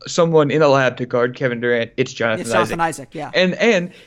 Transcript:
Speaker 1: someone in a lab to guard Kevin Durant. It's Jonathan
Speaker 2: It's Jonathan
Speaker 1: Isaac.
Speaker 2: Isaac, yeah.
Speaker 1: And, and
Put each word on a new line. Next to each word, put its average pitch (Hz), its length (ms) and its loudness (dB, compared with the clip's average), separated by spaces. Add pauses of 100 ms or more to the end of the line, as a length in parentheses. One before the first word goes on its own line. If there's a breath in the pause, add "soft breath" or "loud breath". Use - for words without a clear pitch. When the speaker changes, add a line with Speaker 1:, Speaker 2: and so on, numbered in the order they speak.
Speaker 1:
someone 160 440 2
in 151 120 2
a 147 60 6
lab 131 300 2
to 127 80 -6
guard 123 300 0
Kevin 120 240 -4
Durant. 120 380 -2
It's 127 160 -2
Jonathan 113 280 -2
Speaker 2:
It's 117 100 -6
Jonathan 113 280 0
Speaker 1:
Isaac. 160 280 -4
Speaker 2:
Isaac, - 60 -20
yeah. 147 200 -12
Speaker 1:
And, 180 200 2
and 185 380 0 (140 loud breath)